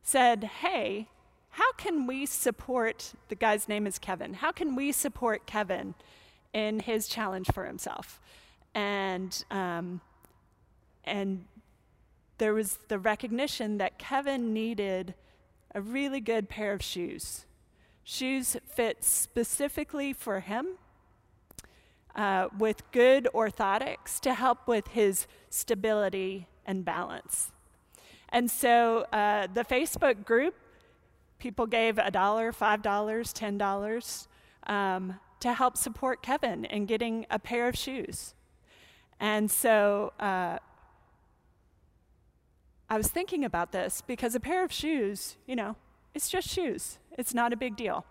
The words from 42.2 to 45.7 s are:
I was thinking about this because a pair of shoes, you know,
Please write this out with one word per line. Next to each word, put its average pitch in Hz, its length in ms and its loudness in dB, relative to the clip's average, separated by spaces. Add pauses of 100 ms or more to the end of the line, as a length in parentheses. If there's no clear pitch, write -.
I 220 60 2
was 214 120 2
thinking 349 360 -2
about 175 260 -2
this - 300 -4
because 233 320 -4
a 247 60 0
pair 359 240 0
of 359 80 -2
shoes, 233 760 -2
you 254 100 -6
know, 220 200 -4 (400)